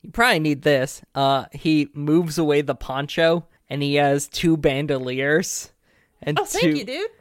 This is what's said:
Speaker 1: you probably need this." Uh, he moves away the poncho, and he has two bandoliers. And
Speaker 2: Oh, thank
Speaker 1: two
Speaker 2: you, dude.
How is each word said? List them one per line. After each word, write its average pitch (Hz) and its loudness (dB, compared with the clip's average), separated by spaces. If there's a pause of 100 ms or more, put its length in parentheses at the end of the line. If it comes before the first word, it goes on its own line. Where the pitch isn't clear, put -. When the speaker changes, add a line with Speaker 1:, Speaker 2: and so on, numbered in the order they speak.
Speaker 1:
you - -20
probably 226 2
need 151 0
this." 139 0 (120)
Uh, 135 0
he 147 0
moves 151 0
away 147 2
the 139 -2
poncho, 165 0 (240)
and 143 -4
he 143 0
has 143 2
two 165 2
bandoliers. 143 -2 (520)
And 151 -2
Speaker 2:
Oh, 403 0
thank - -4
Speaker 1:
two 151 2
Speaker 2:
you, 202 -8
dude. 330 -8 (120)